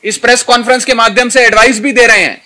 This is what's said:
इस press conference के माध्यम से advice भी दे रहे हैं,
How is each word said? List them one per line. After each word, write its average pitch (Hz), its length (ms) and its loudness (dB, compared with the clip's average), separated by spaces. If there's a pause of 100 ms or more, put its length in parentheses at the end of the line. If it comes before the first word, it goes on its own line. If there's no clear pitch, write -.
इस 208 140 -6
press 240 260 0
conference 247 420 -2
के 262 80 -2
माध्यम 226 360 0
से 247 160 0
advice 220 340 2
भी 269 120 -4
दे 240 140 2
रहे 220 140 2
हैं, 151 260 -4